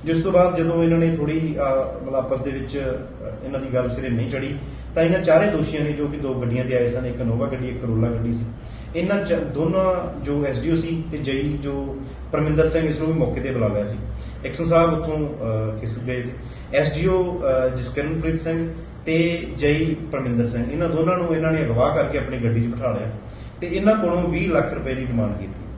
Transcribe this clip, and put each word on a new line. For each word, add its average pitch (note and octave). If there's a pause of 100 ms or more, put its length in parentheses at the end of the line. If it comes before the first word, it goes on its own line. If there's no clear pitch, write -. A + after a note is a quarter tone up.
ਜਿਸ E3
ਤੋਂ F#3+
ਬਾਅਦ F3+
ਜਦੋਂ E3
ਇਹਨਾਂ E3
ਨੇ E3
ਥੋੜ੍ਹੀ, D3+
ਅਹ, C3+
ਮਤਲਬ C3+
ਆਪਸ C3
ਦੇ C#3+
ਵਿੱਚ, C#3
ਅਹ, -
ਇਹਨਾਂ C3+
ਦੀ B2+
ਗੱਲ B2
ਸਿਰੇ B2+
ਨਹੀਂ A2+
ਚੜ੍ਹੀ D3 (360)
ਤਾਂ E3
ਇਹਨਾਂ E3+
ਚਾਰੇ E3
ਦੋਸ਼ੀਆਂ D3+
ਨੇ, D3
ਜੋ C#3+
ਕਿ C#3+
ਦੋ C3+
ਗੱਡੀਆਂ B2
'ਤੇ B2+
ਆਏ A#2+
ਸਨ, B2
ਇੱਕ A#2+
ਇਨੋਵਾ A#2
ਗੱਡੀ, B2+
ਇੱਕ A#2
ਕਰੋਲਾ A2+
ਗੱਡੀ A#2
ਸੀ, A2+ (520)
ਇਹਨਾਂ G3
ਚ-, E3+
ਦੋਨਾਂ E3+
ਜੋ C#3+
ਐਸ B2
ਡੀ E3
ਓ D#3+
ਸੀ E3 (100)
ਤੇ D3+
ਜੇਈ C#3+
ਜੋ C#3 (360)
ਪਰਮਿੰਦਰ D3+
ਸਿੰਘ, D#3+
ਇਸ D3
ਨੂੰ D#3+
ਵੀ D#3+
ਮੌਕੇ B2
'ਤੇ C3+
ਬੁਲਾ A#2
ਲਿਆ G#2
ਸੀ। - (480)
ਐਕਸ਼ਨ E3
ਸਾਹਿਬ E3
ਉੱਥੋਂ, D3+
ਅਹ, A2
ਖਿਸਕ A#2
ਗਏ B2
ਸੀ। A#2 (440)
ਐਸ D3
ਡੀ E3+
ਓ, F3+
ਅਹ, B2+
ਜਸਕਿਰਨਪ੍ਰੀਤ D#3+
ਸਿੰਘ E3 (320)
ਤੇ E3 (100)
ਜੇਈ D3+ (180)
ਪਰਮਿੰਦਰ A#2+
ਸਿੰਘ, A#2+
ਇਹਨਾਂ E3
ਦੋਨਾਂ E3
ਨੂੰ E3
ਇਹਨਾਂ D#3+
ਨੇ D#3
ਅਗਵਾ B2+
ਕਰਕੇ C#3+
ਆਪਣੀ B2+
ਗੱਡੀ A2+
'ਚ A#2
ਬਿਠਾ A#2
ਲਿਆ G#2+ (500)
ਤੇ F3+
ਇਹਨਾਂ F#3+
ਕੋਲੋਂ F3
ਵੀਹ E3
ਲੱਖ D3
ਰੁਪਏ C3
ਦੀ B2+
ਡਿਮਾਂਡ A2
ਕੀਤੀ F#2+ (160)